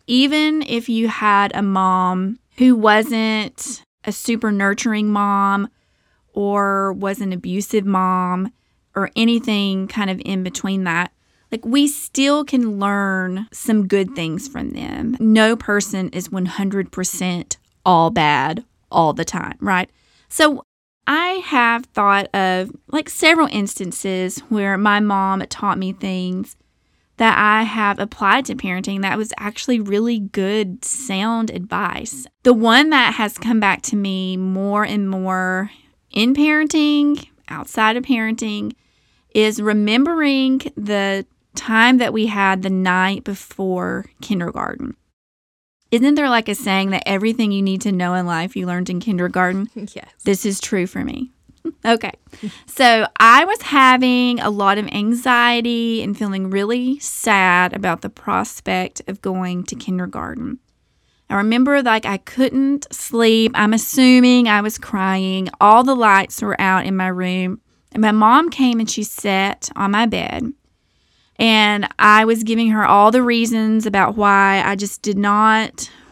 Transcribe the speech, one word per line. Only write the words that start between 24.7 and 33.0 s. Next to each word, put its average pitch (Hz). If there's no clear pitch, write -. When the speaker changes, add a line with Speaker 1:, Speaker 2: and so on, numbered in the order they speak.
Speaker 1:
my 208
mom 196
taught -
me 190
things 185
that 226
I 214
have 214
applied 214
to 208
parenting 190
that 196
was 214
actually 220
really 214
good, 196
sound 220
advice. 185
The 247
one 233
that 247